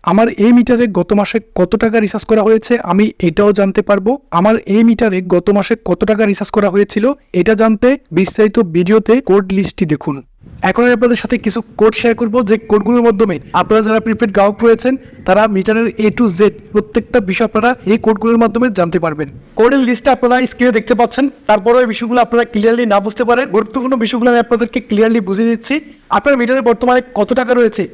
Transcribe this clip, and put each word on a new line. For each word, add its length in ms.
আমার 220
এই 120
মিটারে 280
গত 120
মাসে 160
কত 140
টাকা 220
রিচার্জ 260
করা 160
হয়েছে 260
আমি 140
এটাও 300
জানতে 300
পারবো। 220
আমার 160
এই 140
মিটারে 300
গত 120
মাসে 180
কত 120
টাকা 200
রিচার্জ 260
করা 180
হয়েছিল 300
এটা 120
জানতে 260
বিস্তারিত 400
ভিডিওতে 400
কোড 140
লিস্টটি 380
দেখুন। 220
এখন 180
আমি 100
আপনাদের 260
সাথে 220
কিছু 160
কোড 200
শেয়ার 200
করবো, 180
যে 80
কোডগুলোর 380
মাধ্যমে 280
আপনারা 260
যারা 200
প্রিপেড 300
গ্রাহক 280
রয়েছেন 300
তারা 160
মিটারের 340
A 40
to 60
Z 20
প্রত্যেকটা 460
বিষয় 200
আপনারা 220
এই 140
কোডগুলোর 360
মাধ্যমে 240
জানতে 260
পারবেন। 240
কোডের 300
লিস্টটা 280
আপনারা 180
স্ক্রিনে 280
দেখতে 220
পাচ্ছেন। 240
তারপরেও 360
এই 80
বিষয়গুলো 340
আপনারা 260
ক্লিয়ারলি 400
না 120
বুঝতে 240
পারেন, 160
গুরুত্বপূর্ণ 400
বিষয়গুলো 280
আমি 120
আপনাদেরকে 340
ক্লিয়ারলি 400
বুঝিয়ে 240
দিচ্ছি। 220
আপনার 240
মিটারে 280
বর্তমানে 320
কত 120
টাকা 140
রয়েছে 280